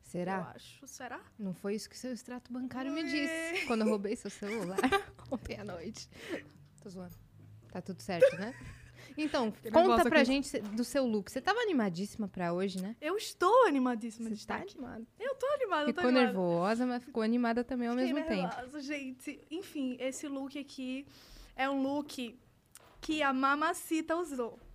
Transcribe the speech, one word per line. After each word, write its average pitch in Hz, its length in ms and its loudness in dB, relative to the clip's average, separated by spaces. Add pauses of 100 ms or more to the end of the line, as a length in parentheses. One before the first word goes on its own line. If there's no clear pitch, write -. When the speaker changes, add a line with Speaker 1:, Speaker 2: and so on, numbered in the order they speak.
Speaker 1:
Será? 180 380 -4
Speaker 2:
Eu - 180 -8
acho. - 320 -20
Será? 262 320 -14 (180)
Speaker 1:
Não 190 160 -6
foi 202 220 -4
isso 214 120 -8
que - 80 -18
seu 254 160 -8
extrato 247 400 -12
bancário 254 400 -6
me 320 100 -2
Speaker 2:
Ui. 294 60 -4
Speaker 1:
disse 330 580 -2
quando 226 160 2
eu 214 60 4
roubei 214 280 0
seu - 120 -10
celular 202 500 -6
<laughs> - 520 2
ontem 254 280 -6
à 202 60 -10
noite. 180 440 -10 (720)
Tô 214 80 -14
zoando. 180 240 -12 (560)
Tá 180 100 -8
tudo 180 220 -10
certo, 190 340 4
né? 208 160 -6 (640)
Então, 285 360 2
Speaker 2:
Fiquei - 180 -10
Speaker 1:
conta 339 180 8
Speaker 2:
nervosa 247 220 8
Speaker 1:
pra 311 100 8
Speaker 2:
com 269 40 8
Speaker 1:
gente 269 240 2
cê, 254 120 -2
do 214 240 -2
seu 269 220 2
look. 214 240 0
Você 262 100 -4
tava 403 200 2
animadíssima 208 680 0
pra 175 240 -2
hoje, 185 280 -2
né? 202 200 -6
Speaker 2:
Eu 320 160 -2
estou 440 500 6
animadíssima 240 600 0
Speaker 1:
Cê 214 60 -4
Speaker 2:
de 208 60 -10
estar 208 180 -6
Speaker 1:
tá - 40 -6
Speaker 2:
aqui. 392 160 -12
Speaker 1:
animada. 233 260 -10 (140)
Speaker 2:
Eu 523 160 -4
tô 523 200 -4
animada, 381 280 2
eu 294 40 2
tô 330 140 0
Speaker 1:
Ficou 247 80 4
Speaker 2:
animada. 254 180 6
Speaker 1:
nervosa, 190 600 2
mas 247 180 -2
ficou 240 180 -2
animada 233 420 2
também 240 240 -4
ao 240 80 0
Speaker 2:
Fiquei 254 160 2
Speaker 1:
mesmo 311 160 -2
tempo. 226 280 0
Speaker 2:
nervosa, 254 240 -10
gente. 269 600 -8 (100)
Enfim, 285 480 -6
esse 262 300 -6
look 277 300 -6
aqui 269 480 -8 (500)
é 269 120 0
um 277 140 2
look 277 560 -4 (640)
que 302 220 0
a 277 100 4
Mamacita 311 840 0
usou. 277 420 -4 (160)